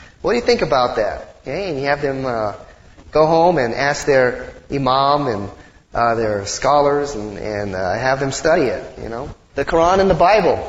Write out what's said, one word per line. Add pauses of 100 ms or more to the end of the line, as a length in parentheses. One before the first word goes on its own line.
(220)
What
do
you
think
about
that?"
Okay,
and
you
have
them,
uh, (580)
go
home
and
ask
their (180)
imam
and, (440)
uh,
their
scholars
and,
and,
uh,
have
them
study
it, (180)
you
know. (240)
The
Quran
and
the
Bible, (120)